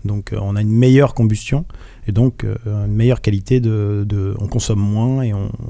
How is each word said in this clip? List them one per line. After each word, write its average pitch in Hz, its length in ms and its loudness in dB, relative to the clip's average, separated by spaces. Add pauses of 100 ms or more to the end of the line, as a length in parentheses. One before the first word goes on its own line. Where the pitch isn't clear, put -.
Donc, 104 300 -4
euh, 107 80 -4
on 101 160 -4
a 104 40 0
une 107 140 0
meilleure 131 380 6
combustion, 110 500 0 (440)
et 107 40 -4
donc, 120 320 0
euh, 101 120 -4 (320)
une 107 60 -2
meilleure 117 280 2
qualité 110 400 0
de, 104 440 0
de, 101 340 -2
on 104 80 -4
consomme 107 340 -2
moins, 113 400 0
et 113 120 -2
on, 98 160 -4 (200)